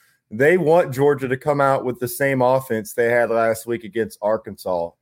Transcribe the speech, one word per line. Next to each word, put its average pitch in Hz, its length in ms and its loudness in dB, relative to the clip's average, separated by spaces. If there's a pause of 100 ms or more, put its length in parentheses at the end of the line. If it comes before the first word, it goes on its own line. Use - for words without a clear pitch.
(340)
they 143 240 4
want 160 360 2
Georgia 139 340 2
to 131 100 -2
come 143 240 0
out 135 240 2
with 123 140 -6
the 123 80 -4
same 135 340 -2
offense 123 520 0
they 117 180 0
had 120 180 2
last 113 380 -2
week 117 160 -6
against 107 380 -6
Arkansas. 95 680 -4 (120)